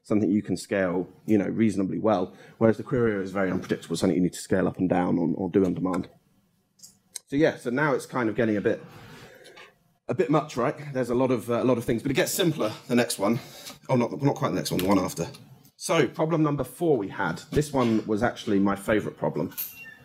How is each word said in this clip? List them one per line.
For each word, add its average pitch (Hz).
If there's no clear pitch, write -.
something 104
you 104
can 95
scale, 92
you 110
know, 95
reasonably 95
well, 92
whereas 113
the 120
querier 113
is 95
very 95
unpredictable, -
something 92
you 90
need 85
to -
scale 92
up -
and 90
down 90
or, 85
or 92
do 98
on 90
demand. 90
So -
yeah, 147
so -
now 139
it's -
kind 120
of 104
getting 110
a 98
bit, 101
a 123
bit 151
much, 151
right? 127
There's 127
a 120
lot 127
of, 117
uh, 117
a -
lot 123
of 117
things, 117
but 139
it 135
gets 160
simpler, 151
the 120
next 117
one. 113
Oh, 127
not, 120
not 139
quite -
the 87
next -
one, 90
the 92
one 98
after. 90
So 165
problem 160
number 143
four 156
we 98
had. 87
This 147
one 117
was 104
actually 110
my 101
favorite -
problem, 78